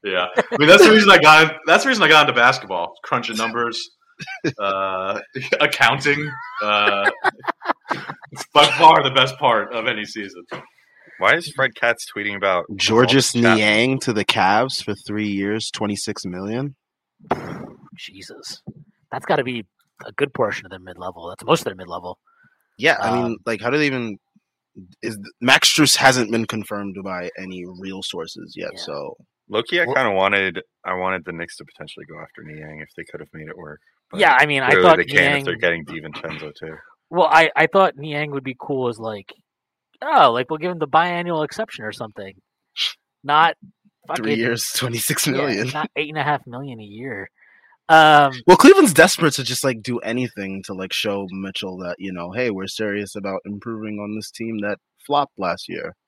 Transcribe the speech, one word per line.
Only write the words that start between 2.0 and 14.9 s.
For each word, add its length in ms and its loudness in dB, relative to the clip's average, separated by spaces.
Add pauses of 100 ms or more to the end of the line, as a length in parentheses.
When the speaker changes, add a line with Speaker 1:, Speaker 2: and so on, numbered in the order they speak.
Speaker 1:
I 40 4
got 200 8
into 120 0
basketball. 540 2 (100)
Crunching 320 -4
numbers, 540 -4 (720)
uh, 600 -4 (200)
<laughs> 200 -2
accounting. 680 2 (320)
Uh, 480 0 (1200)
it's 220 -12
by 120 6 (120)
far 260 6
the 80 0
best 260 0
part 360 0
of 140 -4
any 180 -4
season. 380 -14 (760)
Speaker 2:
Why 160 2
is 200 -8
Fred 180 -2
Katz 320 -2 (100)
tweeting 200 -8
about 300 0 (100)
Speaker 3:
Georges 600 4
Speaker 2:
Aldridge 80 2
Chapman? 140 4
Speaker 3:
Niang 440 2
to 120 -4
the 100 0
Cavs 600 0
for 100 -6